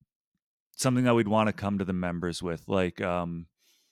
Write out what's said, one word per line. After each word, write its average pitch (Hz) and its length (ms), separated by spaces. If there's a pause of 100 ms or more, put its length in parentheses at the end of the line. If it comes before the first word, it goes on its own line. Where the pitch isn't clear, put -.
(760)
something 127 300
that 120 100
we'd 113 120
wanna 107 260
come 101 260
to 98 60
the 92 80
members 87 500
with, 85 240
like, 92 340
um, 87 460 (440)